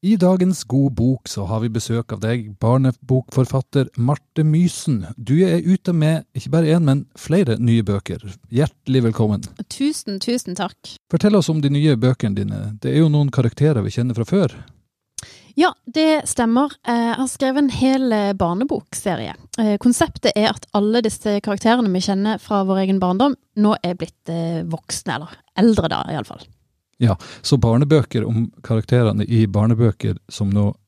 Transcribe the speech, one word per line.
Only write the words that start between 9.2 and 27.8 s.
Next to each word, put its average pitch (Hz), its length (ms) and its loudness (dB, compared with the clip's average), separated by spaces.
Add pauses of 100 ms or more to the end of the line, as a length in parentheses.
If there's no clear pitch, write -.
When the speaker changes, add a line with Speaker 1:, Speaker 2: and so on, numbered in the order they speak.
Speaker 2:
Tusen, 247 480 -6
tusen 233 380 -4
takk. - 340 -10 (180)
Speaker 1:
Fortell 202 280 4
oss 160 100 2
om 160 160 0
de 139 80 2
nye 147 240 2
bøkene 117 400 0
dine. 101 240 -4 (220)
Det 131 100 -2
er 147 80 4
jo 165 80 6
noen 147 240 2
karakterer 139 540 2
vi 101 80 -6
kjenner 120 240 -2
fra 117 100 -2
før. 180 280 0 (1000)
Speaker 2:
Ja, 330 140 4 (180)
det 311 400 0
stemmer. 247 460 0 (100)
Eh, 233 240 0
jeg 226 80 -2
har 262 160 -2
skrevet 269 320 0
en 254 80 0
hel, 262 400 0
eh, 202 240 0
barnebokserie. 175 960 -4 (260)
Eh, 214 220 0
konseptet - 560 0
er 220 140 2
at - 260 -10
alle 214 240 2
disse 214 400 -2
karakterene 220 500 0
vi 185 140 -2
kjenner 202 340 -2
fra 202 300 -2
vår 190 160 0
egen 190 160 2
barndom, 190 340 0 (220)
nå 208 160 4 (100)
er 175 140 -4
blitt, - 320 -12
eh, 165 340 -4
voksne, 160 540 -8
eller 151 160 -12 (240)
eldre 202 320 4
da, - 240 -4
i 151 80 -6
alle - 80 -12
fall. - 160 -18 (540)
Speaker 1:
Ja, 110 180 2 (260)
så - 140 2
barnebøker 123 680 2